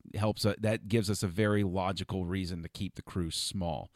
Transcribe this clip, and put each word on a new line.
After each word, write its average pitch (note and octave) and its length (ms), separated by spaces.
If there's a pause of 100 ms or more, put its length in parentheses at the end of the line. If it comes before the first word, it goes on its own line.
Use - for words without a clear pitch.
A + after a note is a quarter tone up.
(140)
helps, G#2 300
uh, G2+ 160
that G#2+ 260
gives G#2+ 240
us G2 120
a G#2 60
very G#2 360
logical F#2 640
reason F2+ 360
to E2+ 60
keep - 260
the - 80
crew E2+ 280
small. E2+ 640